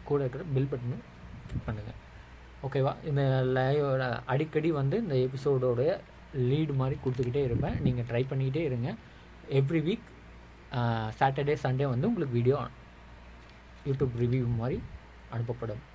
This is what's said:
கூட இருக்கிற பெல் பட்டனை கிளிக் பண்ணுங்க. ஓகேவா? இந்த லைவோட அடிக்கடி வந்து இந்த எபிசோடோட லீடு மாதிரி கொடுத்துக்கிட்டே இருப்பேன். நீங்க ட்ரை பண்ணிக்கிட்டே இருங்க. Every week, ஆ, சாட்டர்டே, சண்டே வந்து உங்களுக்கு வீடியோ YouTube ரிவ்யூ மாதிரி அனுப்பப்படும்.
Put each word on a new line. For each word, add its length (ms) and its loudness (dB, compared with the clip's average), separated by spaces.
கூட 160 2
இருக்கிற 240 -4
பெல் 180 2
பட்டனை 260 -4
கிளிக் 180 -6
பண்ணுங்க. 260 -6
ஓகேவா? 440 0
இந்த 380 4
லைவோட 800 2
அடிக்கடி 460 0
வந்து 260 2
இந்த 180 0
எபிசோடோட 840 2
லீடு 380 2
மாதிரி 300 0
கொடுத்துக்கிட்டே 380 0
இருப்பேன். 360 0
நீங்க 220 2
ட்ரை 280 0
பண்ணிக்கிட்டே 260 0
இருங்க. 400 -2
Every 340 4
week, 160 0
ஆ, 360 0
சாட்டர்டே, 440 4
சண்டே 260 2
வந்து 180 2
உங்களுக்கு 260 0
வீடியோ 340 2
YouTube 340 0
ரிவ்யூ 260 2
மாதிரி 240 -2
அனுப்பப்படும். 460 -4